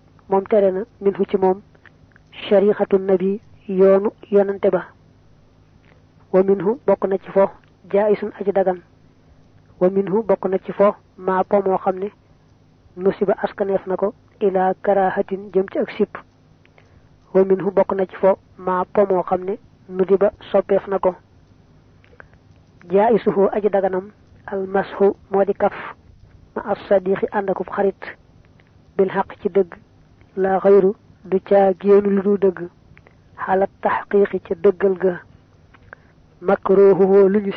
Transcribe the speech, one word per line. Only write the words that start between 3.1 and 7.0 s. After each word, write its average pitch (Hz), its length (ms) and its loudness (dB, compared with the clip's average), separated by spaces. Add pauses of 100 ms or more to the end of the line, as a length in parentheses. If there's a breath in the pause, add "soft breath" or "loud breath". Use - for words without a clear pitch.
yoonu 196 420 4 (220)
yonante 202 400 0
ba. 175 100 -2 (1500)
Wa 185 100 4
minhu, 196 440 0
bokk 196 200 0